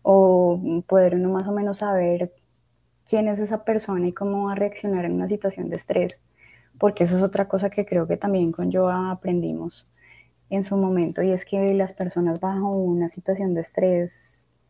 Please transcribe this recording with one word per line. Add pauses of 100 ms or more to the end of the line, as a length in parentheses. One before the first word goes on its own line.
o
poder
uno
más
o
menos
saber (760)
quién
es
esa
persona
y
cómo
va
a
reaccionar
en
una
situación
de
estrés, (600)
porque
eso
es
otra
cosa
que
creo
que
también
con
Joa
aprendimos (640)
en
su
momento,
y
es
que
las
personas
bajo
una
situación
de
estrés (140)